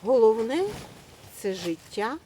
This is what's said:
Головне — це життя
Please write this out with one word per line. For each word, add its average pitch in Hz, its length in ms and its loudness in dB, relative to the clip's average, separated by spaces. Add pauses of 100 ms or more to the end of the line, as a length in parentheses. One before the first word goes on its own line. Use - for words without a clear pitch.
Головне — 226 600 4 (720)
це 196 160 -6
життя 190 720 -8